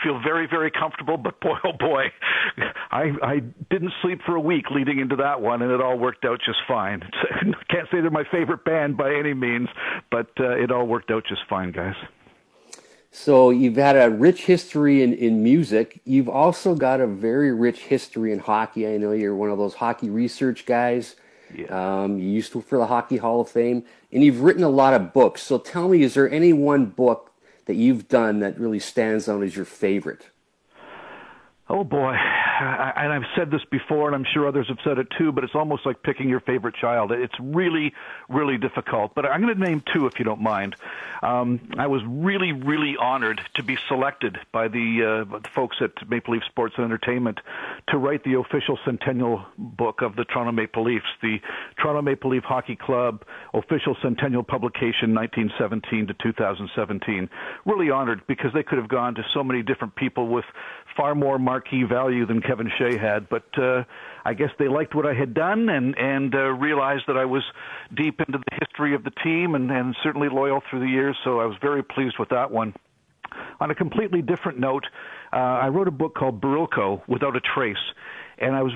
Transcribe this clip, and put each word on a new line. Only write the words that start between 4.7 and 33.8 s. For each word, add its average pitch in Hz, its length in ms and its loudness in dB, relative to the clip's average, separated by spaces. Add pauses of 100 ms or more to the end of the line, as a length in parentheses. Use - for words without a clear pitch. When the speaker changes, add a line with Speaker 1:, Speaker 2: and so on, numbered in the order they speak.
Speaker 1:
leading 139 260 0
into 131 180 -2
that 139 240 0
one, 120 220 0
and 123 80 0
it 127 100 2
all 127 160 2
worked 123 280 -2
out 120 200 0
just 110 220 -2
fine. 101 340 -2
<laughs> - 680 -4
Can't 170 220 -2
say 180 80 2
they're 160 100 2
my 151 140 0
favorite 165 400 -2
band 151 320 0
by 143 180 0
any 147 200 0
means, 120 340 0 (420)
but, 117 200 -2 (100)
uh, 123 160 2
it 123 160 0
all 123 160 0
worked 113 240 -2
out 110 160 -2
just 98 200 -6
fine, 92 220 -2
guys. 90 240 -6 (1200)
Speaker 2:
So 131 360 8
you've 123 260 4
had 139 180 8
a 123 140 10
rich 131 380 4
history 147 560 6
in, 120 100 6
in 113 300 2
music. 117 640 4
You've 131 240 4
also 165 440 4
got 135 240 2
a 131 80 4
very 113 460 2
rich 117 280 2
history 113 520 -2
in 104 60 -2
hockey. 107 500 0
I 107 80 0
know 104 160 0
you're 104 240 0
one 104 140 0
of 104 80 -2
those 101 160 -2
hockey 120 340 -2
research 120 560 -2
guys. 120 520 0 (380)
Speaker 1:
Yeah. 82 120 -12 (380)
Speaker 2:
Um, 98 140 -2
you 92 120 -2
used 107 220 -2
to 117 100 -6
for 139 160 0
the 117 80 2
Hockey 120 320 0
Hall 117 240 2
of 117 80 -8
Fame, 120 340 0 (280)
and 131 120 6
you've 127 160 6
written 180 240 6
a 151 60 6
lot 135 240 6
of 95 180 2
books. 127 300 6
So 127 160 0
tell 180 320 -2
me, 175 120 8
is 127 120 4
there 139 160 6
any 165 240 6
one 143 320 4
book 120 460 2 (340)
that 98 80 -2
you've 117 340 4
done 110 320 4
that 101 180 -2
really 110 220 -2
stands 110 480 0
out 104 140 0
as 92 120 -2
your 95 120 -6
favorite? - 640 -4 (1400)
Speaker 1:
Oh, 196 160 -2
boy. 131 300 0
I, - 840 -2
and 147 160 -2
I've 135 220 -4
said 165 160 0
this 151 200 0
before, 147 360 0